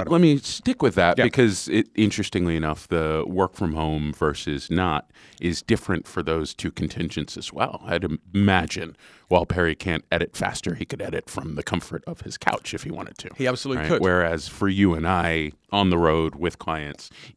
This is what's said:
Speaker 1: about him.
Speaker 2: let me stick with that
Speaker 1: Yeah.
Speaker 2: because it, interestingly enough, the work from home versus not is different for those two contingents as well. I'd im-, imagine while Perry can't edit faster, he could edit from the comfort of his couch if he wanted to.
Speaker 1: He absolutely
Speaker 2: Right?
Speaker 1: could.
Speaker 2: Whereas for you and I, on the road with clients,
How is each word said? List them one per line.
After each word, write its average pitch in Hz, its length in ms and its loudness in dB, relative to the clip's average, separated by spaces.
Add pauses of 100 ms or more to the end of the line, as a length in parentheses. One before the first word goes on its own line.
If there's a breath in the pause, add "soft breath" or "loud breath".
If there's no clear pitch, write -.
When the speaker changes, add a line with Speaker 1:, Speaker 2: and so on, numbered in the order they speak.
Speaker 1:
about - 60 -4
him. - 60 -2
Speaker 2:
let 170 80 6
me 151 180 8
stick - 420 -4
with 110 140 4
that 87 220 6
Speaker 1:
Yeah. 123 80 4
Speaker 2:
because 110 440 2
it, 98 260 2
interestingly 95 640 2
enough, 76 320 -4
the 78 380 0
work 90 260 0
from 82 200 -2
home 78 400 -2
versus 73 560 -4
not 85 400 0 (300 loud breath)
is 85 220 -2
different 101 460 -2
for - 160 -4
those 80 300 -2
two - 180 -6
contingents - 640 -6
as - 160 -12
well. - 320 -4
I'd 98 180 -2
im-, 80 160 -4 (140)
imagine 92 640 2 (320 soft breath)
while 87 160 6
Perry 85 300 2
can't 82 360 -4
edit 85 240 0
faster, - 400 -4
he - 100 -8
could - 160 -10
edit - 280 -8
from - 260 -8
the 73 80 -6
comfort - 420 -6
of - 160 -12
his - 160 -12
couch - 360 -2
if - 100 -8
he - 80 -8
wanted - 280 -12
to. - 180 -14
Speaker 1:
He 127 100 -2
absolutely 127 360 -2
Speaker 2:
Right? - 60 0
Speaker 1:
could. 143 120 2
Speaker 2:
Whereas 85 480 2
for - 180 0
you 95 280 6
and 80 120 -2
I, 82 440 0 (200)
on 98 180 4
the 87 80 4
road 80 380 2
with 82 240 -4
clients, 78 500 -8 (280 loud breath)